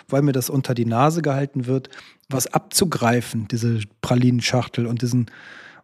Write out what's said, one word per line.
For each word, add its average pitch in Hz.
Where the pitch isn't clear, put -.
weil 139
mir 147
das 127
unter 135
die 120
Nase 135
gehalten 143
wird, 131
was 131
abzugreifen, 117
diese 117
Pralinenschachtel 123
und 120
diesen, 120